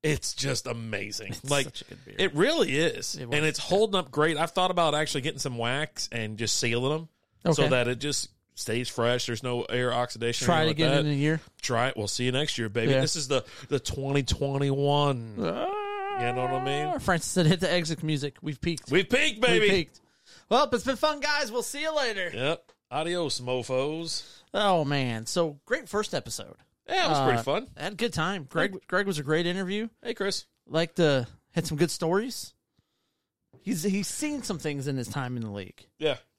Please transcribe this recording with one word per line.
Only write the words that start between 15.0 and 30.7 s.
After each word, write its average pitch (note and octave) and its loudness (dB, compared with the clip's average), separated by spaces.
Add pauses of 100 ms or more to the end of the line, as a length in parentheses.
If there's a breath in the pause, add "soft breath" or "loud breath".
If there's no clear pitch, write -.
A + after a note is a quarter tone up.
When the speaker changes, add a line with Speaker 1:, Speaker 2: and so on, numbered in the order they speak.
Speaker 2:
Ah. G4+ -4
Speaker 1:
You B2+ 0
know B2+ 0
what B2 0
I - -2
mean? C#3+ -2
Speaker 2:
Francis E3+ 0
said, F3 4
"Hit F3 4
the E3 0
exit E3 0
music. D3 -2
We've D3 -8
peaked." - -4
Speaker 1:
We've F#3 4
peaked, C#4 2
Speaker 2:
We've - -
Speaker 1:
baby. A3+ 6
Speaker 2:
peaked. F#3 0 (480 loud breath)
Well, C4 6
it's A#3+ 0
been C4 0
fun, D4+ 0
guys. D4 0
We'll A#3+ -2
see C#4+ -6
you D#4 -2
later. G#3+ -2
Speaker 1:
Yep. C3+ -4 (200)
Adios, D#3+ -2
mofos. C3 -2 (300 loud breath)
Speaker 2:
Oh, F#3+ 4
man. B2+ 0
So, D#3 0
great C4+ -4
first G#3 -2
episode. - -8 (320)
Speaker 1:
Yeah, F4+ 2
it - 2
was D3 4
pretty B2 4
Speaker 2:
Uh, A2+ -4
Speaker 1:
fun. F3 -2
Speaker 2:
had F#3+ -6
a - -12
good G#3+ -2
time. E3+ -2
Greg, F3 0
Speaker 1:
Greg. - -14
Speaker 2:
Greg G3 0
was F#3 -2
a D3 -4
great D#3 2
interview. G3 -2 (140)
Speaker 1:
Hey, A#3+ -6
Chris. G3 -4 (220)
Speaker 2:
Liked, E3 0